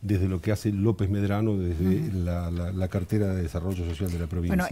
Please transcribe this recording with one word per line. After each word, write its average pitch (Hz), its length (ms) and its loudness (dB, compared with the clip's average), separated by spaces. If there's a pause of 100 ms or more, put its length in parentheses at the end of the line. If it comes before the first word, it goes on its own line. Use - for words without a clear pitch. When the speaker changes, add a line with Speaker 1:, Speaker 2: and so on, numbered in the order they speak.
Speaker 1:
desde 95 260 2
lo 92 120 -2
que 107 120 0
hace 104 200 0
López 98 380 2
Medrano, 101 460 2
desde 90 520 2
Speaker 2:
Ujú. 92 160 -2
Speaker 1:
la, 87 260 -2
la, 87 220 -4
la 92 160 -2
cartera 98 460 0
de 90 80 0
desarrollo 87 420 -4
social 85 260 -2
de 85 100 -2
la 85 80 -2
provincia. 87 280 0
Speaker 2:
Bueno, 180 160 2